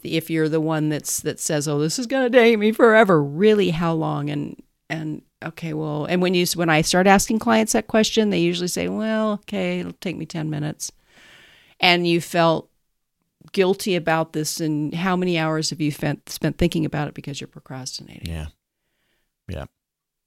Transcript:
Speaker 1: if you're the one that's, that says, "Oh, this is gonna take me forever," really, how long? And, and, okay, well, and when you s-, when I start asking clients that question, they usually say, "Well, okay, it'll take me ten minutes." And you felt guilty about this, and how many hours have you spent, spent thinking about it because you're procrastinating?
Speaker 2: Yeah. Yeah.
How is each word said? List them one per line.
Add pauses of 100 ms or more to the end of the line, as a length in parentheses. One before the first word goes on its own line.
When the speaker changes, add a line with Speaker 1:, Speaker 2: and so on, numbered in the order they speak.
Speaker 1:
if
you're
the
one
that's,
that
says,
"Oh,
this
is
gonna
take
me
forever,"
really,
how
long?
And, (260)
and, (220)
okay,
well,
and
when
you
s-,
when
I
start
asking
clients
that
question,
they
usually
say,
"Well,
okay,
it'll
take
me
ten
minutes." (880)
And
you
felt (840)
guilty
about
this,
and
how
many
hours
have
you
spent,
spent
thinking
about
it
because
you're
procrastinating?
Speaker 2:
Yeah. (1000)
Yeah. (600)